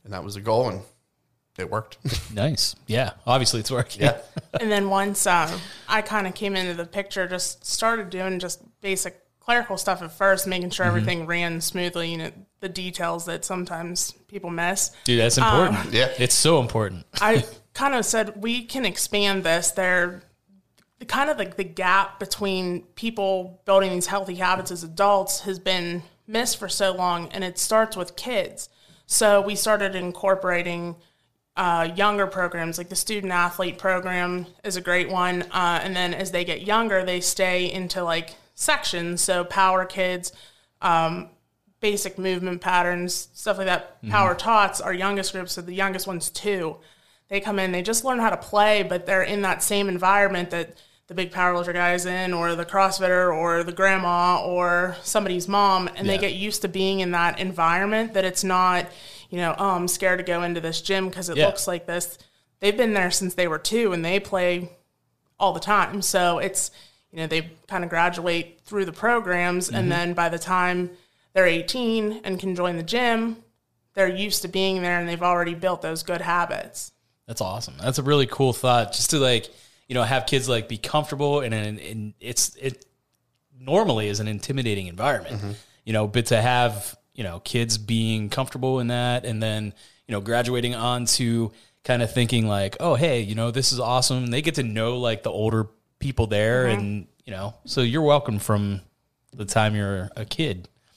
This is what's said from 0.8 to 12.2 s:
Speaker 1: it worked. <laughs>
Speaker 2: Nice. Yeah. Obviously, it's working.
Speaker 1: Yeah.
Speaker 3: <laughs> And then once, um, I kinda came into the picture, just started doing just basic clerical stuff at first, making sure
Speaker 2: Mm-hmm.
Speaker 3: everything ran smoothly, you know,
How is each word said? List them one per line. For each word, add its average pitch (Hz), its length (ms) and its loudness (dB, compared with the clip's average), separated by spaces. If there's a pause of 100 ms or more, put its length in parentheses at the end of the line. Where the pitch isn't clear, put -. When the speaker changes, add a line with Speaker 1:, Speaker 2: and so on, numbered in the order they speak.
Speaker 1:
it 92 140 -8
worked. - 320 -6
<laughs> 113 320 -6
Speaker 2:
Nice. 120 400 0 (120)
Yeah. 120 260 0 (140)
Obviously, 120 340 2
it's 104 100 -6
working. 123 320 -2
Speaker 1:
Yeah. 117 200 4
Speaker 3:
<laughs> - 380 -8
And 220 120 0
then 196 160 0
once, 196 380 0
um, 170 240 4 (380)
I 214 140 2
kinda 208 300 -4
came 196 240 -4
into 180 180 -2
the 170 120 -8
picture, 196 420 -6
just - 380 -6
started 226 440 -2
doing 185 280 -4
just 175 220 -8 (200)
basic 185 420 -6 (160)
clerical 233 380 0
stuff 180 260 -2
at 165 100 -10
first, 196 340 4
making 180 240 -4
sure 180 160 0
Speaker 2:
Mm-hmm. 175 100 4
Speaker 3:
everything 165 300 0
ran 170 340 -2
smoothly, 175 500 -4
you 165 80 -4
know, 165 120 -8 (300)